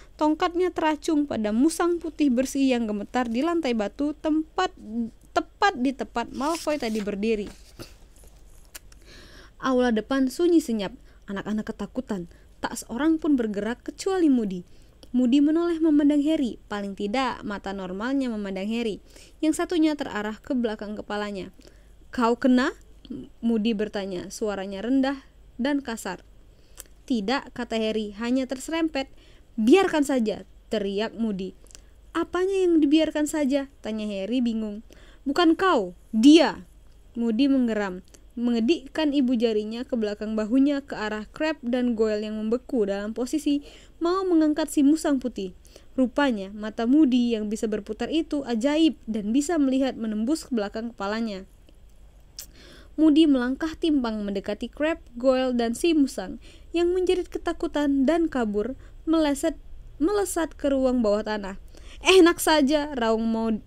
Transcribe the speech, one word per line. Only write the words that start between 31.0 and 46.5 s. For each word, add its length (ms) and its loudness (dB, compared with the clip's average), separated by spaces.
Moody. 400 -4
"Apanya 480 0
yang 160 6
dibiarkan 480 4
saja?" 400 0
tanya 240 -4
Harry 320 -2
bingung. 400 -2
"Bukan 240 4
kau, 400 2
dia." 560 6
Moody 320 2
menggeram, 560 0
mengedikkan 760 0
ibu 240 2
jarinya 480 -2
ke 160 -6
belakang 380 -4
bahunya 480 2
ke 100 -10
arah 380 -6
Crabbe 320 -4
dan 320 -2
Goyle 260 0
yang 160 -8
membeku 480 -2
dalam 240 -4
posisi 540 -2
mau 240 0
mengangkat 480 2
si 80 -2
musang 400 4
putih. 320 -6
Rupanya, 560 0